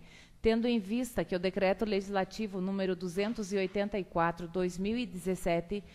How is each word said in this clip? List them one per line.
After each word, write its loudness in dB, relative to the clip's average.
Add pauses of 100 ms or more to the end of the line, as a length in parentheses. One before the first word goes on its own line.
(420)
tendo 4
em 4
vista -2
que -4
o 2
decreto 2
legislativo -2
número 0
duzentos -2
e 0
oitenta 0
e -2
quatro, 0
dois -2
mil 0
e -2
dezessete, -2 (120)